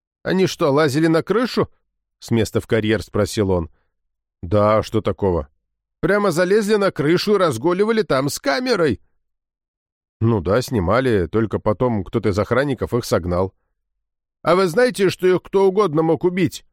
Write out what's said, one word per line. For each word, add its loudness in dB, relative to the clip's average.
«Они 0
что, 0
лазили 2
на 2
крышу?» — -2
с -8
места 0
в -8
карьер 0
спросил -2
он. -2
«Да, 2
что -4
такого?» -2
«Прямо 2
залезли 2
на 0
крышу 0
и 4
разгуливали 0
там 0
с -6
камерой?» 0
«Ну 0
да, 0
снимали, 0
только -2
потом -2
кто-то -4
из -2
охранников -2
их -2
согнал». -2
«А 2
вы 2
знаете, 0
что -2
их 2
кто 0
угодно 2
мог 0
убить?» -2